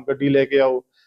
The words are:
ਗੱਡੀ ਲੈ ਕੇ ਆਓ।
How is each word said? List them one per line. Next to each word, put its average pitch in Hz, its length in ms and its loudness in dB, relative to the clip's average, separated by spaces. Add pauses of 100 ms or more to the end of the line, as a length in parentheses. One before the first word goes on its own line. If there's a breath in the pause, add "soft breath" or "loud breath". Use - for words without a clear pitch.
ਗੱਡੀ 139 200 -2
ਲੈ 139 160 2
ਕੇ 139 160 0
ਆਓ। 131 240 0 (220)